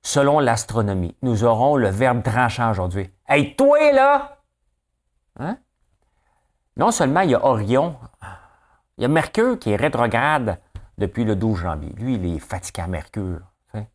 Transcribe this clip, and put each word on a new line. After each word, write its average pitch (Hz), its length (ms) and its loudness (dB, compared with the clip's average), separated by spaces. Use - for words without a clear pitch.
Selon 143 380 2
l'astronomie, 110 840 -2
nous 117 200 0
aurons 120 340 2
le 117 120 2
verbe 113 340 0
tranchant 117 480 0
aujourd'hui. 92 420 -4
Hey, 143 300 0
toi, 294 360 4
là ! 269 460 2
Hein ? 180 180 -8
Non 208 160 2
seulement 160 280 0
il 180 100 2
y 123 40 4
a - 100 0
Orion, 127 520 0
il - 60 -6
y - 20 -2
a 123 40 0
Mercure 214 500 0
qui 107 140 -2
est 104 40 0
rétrograde 120 840 0
depuis 104 260 -2
le 107 100 0
douze 101 240 -2
janvier. 80 380 -6
Lui, 123 180 -4
il 87 220 -4
est - 20 -6
fatigué - 440 -10
à 85 40 -6
Mercure. 90 540 -8
Tu 110 80 -10
sais. 110 140 -14